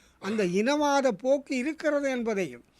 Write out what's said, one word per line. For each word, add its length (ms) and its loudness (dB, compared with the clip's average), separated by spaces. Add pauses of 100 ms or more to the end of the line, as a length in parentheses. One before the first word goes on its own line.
(200)
அந்த 240 -2
இனவாத 640 2
போக்கு 480 0
இருக்கிறது 540 0
என்பதையும், 540 -2 (160)